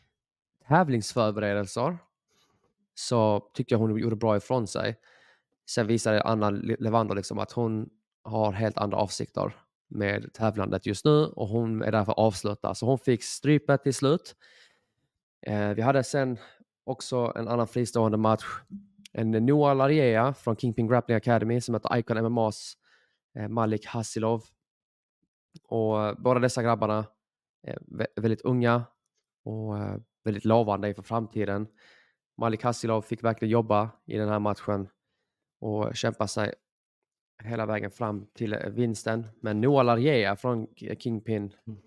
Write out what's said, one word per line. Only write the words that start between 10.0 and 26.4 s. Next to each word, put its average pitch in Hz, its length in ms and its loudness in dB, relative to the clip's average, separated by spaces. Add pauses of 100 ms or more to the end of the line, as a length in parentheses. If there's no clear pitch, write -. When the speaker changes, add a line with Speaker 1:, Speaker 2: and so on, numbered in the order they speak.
Speaker 1:
tävlandet 101 520 -2
just 104 200 -2
nu 151 200 6
och - 220 -4
hon 113 340 -2
är 110 100 0
därför 107 220 2
avslutad. 104 640 0
Så - 100 -4
hon 127 140 2
fick 123 240 2
strypet 143 600 2
till 135 100 0
slut. 139 420 0 (1120)
Eh, 104 220 0
vi 104 120 -2
hade 135 220 2
sen 131 340 -2 (460)
också - 520 -4
en 113 120 -6
annan 117 200 0
fristående 113 500 0
match. 110 280 2 (680)
En 113 180 -2
Noah 139 440 4
Larrea 135 580 4
från 117 240 -4
Kingpin 117 300 0
Grappling 120 300 2
Academy 117 440 2
som 117 140 -2
heter - 220 -2
Icon 113 200 -2
M 113 80 0
M 117 120 0
A's, 110 360 -2 (640)
eh, 107 100 -6
Malik 110 380 0
Hasilov. 113 580 -4 (1200)
Och, 110 420 0
eh, 104 120 -2
båda 127 220 2
dessa 123 240 0